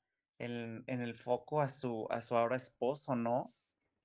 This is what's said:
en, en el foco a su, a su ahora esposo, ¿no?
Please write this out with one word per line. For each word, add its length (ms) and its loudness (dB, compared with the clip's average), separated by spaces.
en, 480 -6
en 140 -2
el 140 -4
foco 480 0
a 60 2
su, 420 -4
a 100 2
su 160 0
ahora 200 6
esposo, 600 -2
¿no? 380 0